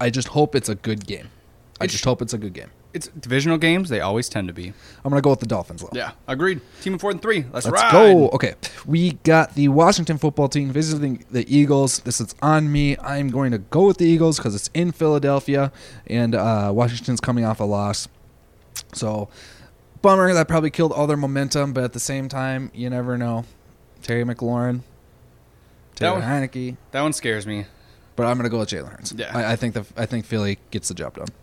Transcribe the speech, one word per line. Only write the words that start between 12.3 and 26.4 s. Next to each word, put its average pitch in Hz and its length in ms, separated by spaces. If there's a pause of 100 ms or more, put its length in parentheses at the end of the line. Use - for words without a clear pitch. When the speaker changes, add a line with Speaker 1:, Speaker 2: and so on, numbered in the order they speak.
Speaker 1:
on 151 300
me. 143 280
I'm 143 300
going 131 220
to 113 60
go 143 300
with 190 100
the 175 80
Eagles 165 340
'cause 104 160
it's - 180
in 170 200
Philadelphia, 139 800 (340)
and, 117 280
uh, 104 380
Washington's 120 460
coming 120 240
off 110 160
a 107 60
loss. 101 420 (840)
So, 107 340 (760)
bummer. 190 320
That 165 140
probably 160 220
killed 160 240
all 147 140
their 147 100
momentum, 139 560
but 127 100
at 123 80
the 120 80
same 135 300
time, 131 440
you 123 160
never 123 280
know. 117 260 (600)
Terry 120 200
McLaurin, 120 580 (1120)
Speaker 2:
That - 40 (120)
Speaker 1:
Taylor 185 80
Speaker 2:
one, - 40
Speaker 1:
Heineke. 127 540 (140)